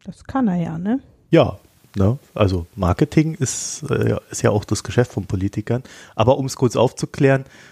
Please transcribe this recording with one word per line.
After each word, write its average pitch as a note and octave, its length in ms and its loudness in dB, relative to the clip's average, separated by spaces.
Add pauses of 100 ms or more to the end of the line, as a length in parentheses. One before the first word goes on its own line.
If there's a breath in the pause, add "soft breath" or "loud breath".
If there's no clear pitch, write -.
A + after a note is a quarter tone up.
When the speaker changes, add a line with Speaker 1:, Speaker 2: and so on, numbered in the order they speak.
Speaker 1:
Das - 220 -18
kann C4 240 -2
er F3+ 80 0
ja, E3 200 -4
ne? G#3 220 -2 (320)
Speaker 2:
Ja, C#3 300 4 (360)
ne? G#2 220 2 (160)
Also F#2+ 400 0
Marketing D3+ 600 0
ist, - 540 -6
äh, A2+ 280 0 (160)
ist - 100 -8
ja A2 80 4
auch G#2 140 0
das - 180 -4
Geschäft A#2+ 300 -2
von G2 140 -8
Politikern. G#2+ 580 -4 (320 loud breath)
Aber B2 220 4
um's C3+ 180 -6
kurz A#2+ 180 0
aufzuklären, C3+ 720 0 (280 loud breath)